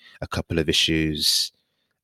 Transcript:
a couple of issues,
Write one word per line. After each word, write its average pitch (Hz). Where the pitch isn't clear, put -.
a -
couple 82
of 78
issues, 78